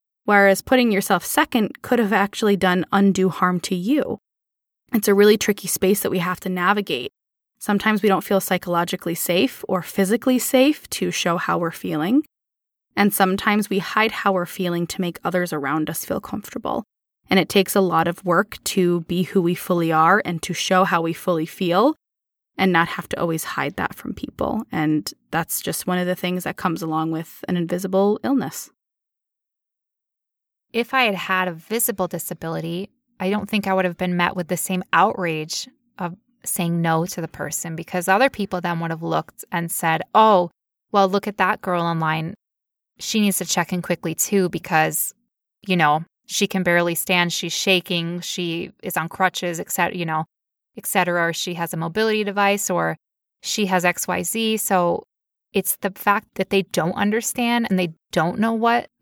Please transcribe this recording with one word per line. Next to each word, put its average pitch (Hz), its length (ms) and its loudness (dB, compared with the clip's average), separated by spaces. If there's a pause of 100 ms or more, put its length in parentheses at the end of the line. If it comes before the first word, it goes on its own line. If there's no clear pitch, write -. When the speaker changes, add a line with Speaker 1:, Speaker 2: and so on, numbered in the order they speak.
(240)
Speaker 1:
whereas 202 400 6
putting 247 280 4
yourself 196 320 0
second - 600 0
could - 160 0
have 208 120 2
actually 202 440 2
done 180 360 2
undue 196 380 4
harm 180 300 0
to - 160 -4
you. 226 420 -2 (760)
It's 208 160 0
a 208 60 6
really 208 240 8
tricky 202 300 -2
space 190 340 2
that - 80 -2
we 185 80 -2
have 175 220 -4
to 190 100 -8
navigate. 180 600 -2 (480)
Sometimes 208 420 0
we 214 80 4
don't 185 140 2
feel 196 180 0
psychologically 175 720 -2
safe 180 540 0
or 185 160 -2
physically 240 560 2
safe 269 500 2
to 180 220 -4
show 175 260 0
how 170 220 -2
we're 170 100 -2
feeling. 180 540 0 (720)
And 202 180 4
sometimes 196 560 2
we 190 80 -2
hide 214 340 0
how - 200 0
we're 175 160 0
feeling 170 400 -2
to - 140 -6
make 175 220 -4
others 175 300 -2
around 151 380 -2
us - 140 -8
feel - 140 -4
comfortable. - 640 -8 (460)
And 190 100 4
it 165 100 2
takes - 260 2
a 202 60 4
lot 170 260 2
of 180 180 -6
work 180 400 0
to 175 360 2
be 175 220 -2
who 185 200 0
we 175 100 2
fully 170 380 0
are 165 340 4
and 165 160 -6
to - 140 -6
show 185 300 2
how 170 160 0
we 165 120 -2
fully 165 320 -2
feel 190 500 2 (640)
and 185 140 4
not 170 160 4
have - 220 -8
to - 100 -4
always 165 240 -2
hide - 320 -4
that - 200 -4
from - 180 -10
people. - 580 -6
And 151 400 0 (200)
that's - 300 -4
just - 260 -6
one 180 100 0
of 180 100 -2
the 180 80 -2
things 180 280 -4
that 151 140 -8
comes 175 240 -2
along 160 300 -4
with 165 360 -8
an 180 100 0
invisible 190 640 0
illness. 220 460 -2 (2000)
Speaker 2:
If 233 220 -4
I 262 100 4
had 208 120 0
had 185 320 -2
a 175 60 -4
visible 196 540 -4
disability, 165 800 -6 (300)
I 185 100 -2
don't 202 200 -2
think 202 180 -2
I 196 60 2
would 190 120 2
have 175 120 -4
been 180 200 -2
met 175 180 2
with 175 120 -4
the 175 100 -4
same 185 340 -4
outrage 165 760 0 (300)
of 175 180 -6 (280)
saying 170 380 -2
no 160 240 2
to 180 160 -8
the 160 60 -4
person, 156 480 -8
because 170 320 -6
other 214 220 6
people 190 320 -6
then 170 200 -2
would 165 100 -4
have 160 100 -8
looked 160 500 -4
and 170 200 -4
said, 160 300 0 (120)
"Oh, 208 380 6 (400)
well, 196 160 4
look 196 200 0
at 202 100 -8
that 196 240 0
girl 175 200 -2
online. 160 520 -2 (680)
She - 220 -2
needs 202 160 2
to 175 80 -6
check 175 280 -2
in 180 80 -2
quickly 165 340 -4
too, 185 340 2
because, 160 640 -2 (520)
you 185 100 0
know, 156 280 4 (220)
she - 220 -2
can 190 160 -2
barely 175 320 2
stand, 175 360 0
she's 170 220 -6
shaking, 175 680 0
she 170 500 -6 (120)
is - 140 -6
on 165 120 -4
crutches, 175 500 -2
et - 120 -8
cetera, 180 260 0
you 170 80 -4
know, 160 200 -2 (520)
et - 80 -14
cetera, 175 440 2
or 165 40 -2
she 175 200 -6
has 170 200 -6
a 165 40 -6
mobility 214 460 -2
device, 202 460 0
or 165 280 -2 (440)
she - 260 -2
has 180 180 2
X 175 220 0
Y 180 160 -2
Z." 220 340 -2
So 175 460 0 (500)
it's - 240 -2
the 190 140 -6
fact 208 440 0
that - 140 -4
they 196 140 2
don't 170 320 -2
understand 233 760 -2
and 185 100 2
they 170 140 -2 (180)
don't 170 280 0
know 226 120 0
what 233 380 0 (120)